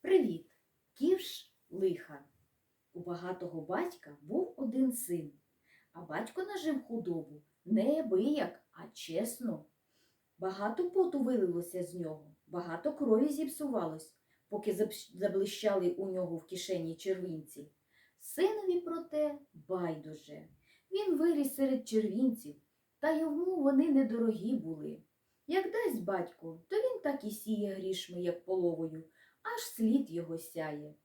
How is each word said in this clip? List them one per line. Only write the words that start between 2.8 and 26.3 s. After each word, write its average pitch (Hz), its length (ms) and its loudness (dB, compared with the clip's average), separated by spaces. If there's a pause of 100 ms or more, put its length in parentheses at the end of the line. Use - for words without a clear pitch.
У 175 80 -12
багатого 175 600 -6
батька 285 640 -6
був 330 340 -2
один 262 360 2
син, 160 400 -4 (600)
а 170 80 -16
батько 226 420 -6
нажив 320 400 -2
худобу 165 600 -6 (220)
неабияк, 247 960 2 (120)
а 170 100 -16 (100)
чесно. 226 720 -4 (760)
Багато 208 520 -2
поту 339 320 2
вилилося 185 600 0
з 170 100 -12
нього, 160 420 -8 (100)
багато 175 460 -4
крові 262 360 6
зіпсувалось, 262 880 -2 (320)
поки 208 240 -2
забщ-, - 460 -2
заблищали 190 720 2
у 196 180 -2
нього 180 280 -2
в 165 100 -8
кишені 175 500 -4
червінці. 180 760 -6 (500)
Синові, 381 600 2
проте, 302 580 -2 (140)
байдуже. 160 960 -6 (440)
Він 381 240 2
виріс 294 380 4
серед 262 340 0
червінців, 220 680 0 (440)
та 311 180 4
йому 330 440 0
вони 277 300 6
недорогі 226 640 2
були. 151 460 -6 (440)
Як 359 260 0
дасть 320 320 -2
батько, 175 640 -4